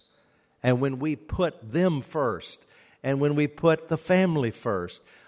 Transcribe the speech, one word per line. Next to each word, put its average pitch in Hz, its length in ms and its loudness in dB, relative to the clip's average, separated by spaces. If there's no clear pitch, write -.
And 123 180 2
when 135 200 -2
we 151 160 -2
put - 560 -4
them 165 300 0
first, 120 600 -4
and 135 160 -2
when 147 160 2
we 147 140 2
put 160 400 2
the 160 100 0
family 170 540 2
first, 92 500 -4